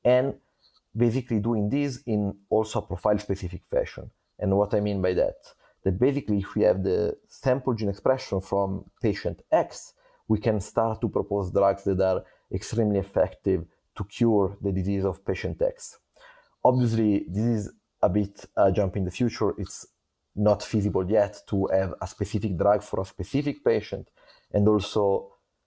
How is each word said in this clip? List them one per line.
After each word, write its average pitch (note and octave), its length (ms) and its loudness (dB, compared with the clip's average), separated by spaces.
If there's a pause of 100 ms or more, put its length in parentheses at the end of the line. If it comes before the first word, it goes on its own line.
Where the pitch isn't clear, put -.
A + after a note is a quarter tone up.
and B2+ 300 2 (640)
basically A#2+ 440 0
doing G#2+ 300 0
this C#3 360 -4
in G#2 300 -2 (140)
also G#2+ 300 0
a - 20 -6
profile-specific F#2 840 -2
fashion. - 480 -6 (280)
And G2 180 0
what G2+ 160 2
I G#2 80 2
mean G2+ 200 -2
by F#2 120 0
that, C#2+ 240 0 (460)
that F#2 140 0
basically B2 420 0
if G2 140 -8
we G#2 100 0
have F#2+ 200 2
the F#2 340 0 (120)
sample C3 440 -2
gene G#2+ 140 -2
expression G2+ 540 -2
from G2 420 -2 (180)
patient - 400 -2 (120)
X, - 400 -2 (340)
we G#2+ 100 2
can G#2+ 220 0
start A2+ 400 -2
to A2+ 80 -4
propose G2 420 -2
drugs G2 360 2
that F#2+ 160 0
are F#2 240 0 (280)
extremely G#2 460 0
effective F2+ 680 -2 (300)
to G2+ 80 -8
cure G2+ 580 2
the G2 120 -2
disease F#2+ 320 -2
of F#2 200 -4
patient F2 360 -4
X. - 380 -4 (640)
Obviously, A2+ 680 2
this G#2 160 -2
is A2+ 260 -2 (300)
a G#2 80 4
bit G2 360 -2 (120)
a G2+ 120 4
jump F#2+ 280 0
in F#2+ 80 0
the F2+ 60 -4
future. A2 460 -2
It's - 300 -10 (480)
not G#2 260 2
feasible G2 480 -2
yet G#2 380 0
to G2 240 0
have F#2+ 300 0
a F#2 60 -6
specific G2 500 -4
drug G2+ 260 6
for - 160 -4
a F#2+ 60 -2
specific C#3 580 -4
patient. A2 460 0 (420)
And G#2 160 4
also, G2+ 680 2 (320)